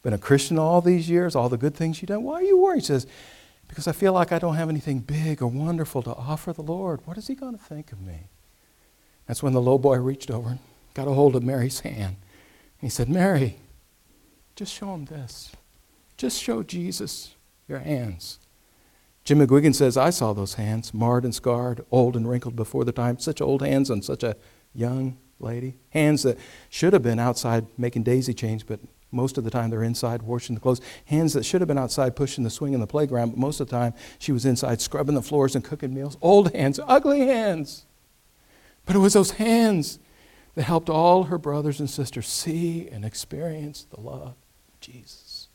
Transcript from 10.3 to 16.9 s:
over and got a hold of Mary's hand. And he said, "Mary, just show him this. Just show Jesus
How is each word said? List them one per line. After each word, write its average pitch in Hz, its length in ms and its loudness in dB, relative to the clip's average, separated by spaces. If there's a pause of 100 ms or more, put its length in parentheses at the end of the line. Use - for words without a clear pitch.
over 117 180 -6
and 127 100 -8 (360)
got 139 120 -6
a 139 60 0
hold 139 220 6
of 120 80 0
Mary's 127 380 -2
hand. 98 340 -8
And - 680 -20
he 127 80 -6
said, 120 200 -2
"Mary, 170 480 2 (1000)
just 196 180 -12
show 196 220 -10
him 147 100 -10
this. 139 460 -14 (680)
Just 247 240 -4
show 226 220 -4
Jesus - 720 -8 (320)